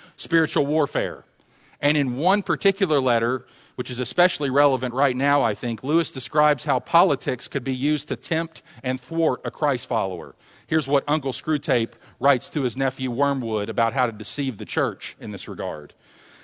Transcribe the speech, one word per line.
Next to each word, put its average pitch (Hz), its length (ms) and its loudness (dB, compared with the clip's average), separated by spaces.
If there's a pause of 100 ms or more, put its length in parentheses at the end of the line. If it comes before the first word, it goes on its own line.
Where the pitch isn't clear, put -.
(180)
spiritual 160 480 2
warfare. 139 580 -2 (560)
And 147 160 2
in 131 220 0
one 185 260 2
particular 165 560 2
letter, 123 460 2 (300)
which 127 160 -8
is 117 80 -6
especially 151 500 0
relevant 131 460 2
right 135 200 2
now, 143 280 2
I 110 100 2
think, 117 300 -6
Lewis 156 260 0
describes 147 560 0
how 135 140 0
politics 147 680 2
could 127 160 -6
be 131 120 -4
used 147 320 -2
to - 80 -4
tempt - 480 -6 (200)
and 127 160 -4
thwart 165 460 0
a 120 60 -4
Christ 139 360 -2
follower. 92 480 -4 (300)
Here's 156 220 -2
what 139 200 2
Uncle 139 240 -2
Screwtape 139 600 -2 (280)
writes 131 300 2
to 143 140 -2
his 113 120 -2
nephew 131 360 -2
Wormwood 120 580 0
about 113 240 0
how 127 140 2
to 113 40 -6
deceive 110 460 -6
the 107 80 -10
church - 540 -4
in 107 120 -8
this 101 160 -10
regard. 90 460 -8 (500)